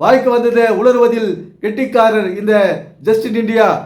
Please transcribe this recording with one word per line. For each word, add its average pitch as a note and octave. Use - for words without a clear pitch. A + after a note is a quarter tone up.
வாய்க்கு B3+
வந்ததை A#3
உளறுவதில் A#3
கெட்டிக்காரர் A3
இந்த G#3+
ஜஸ்டின் A3
இந்தியா. A3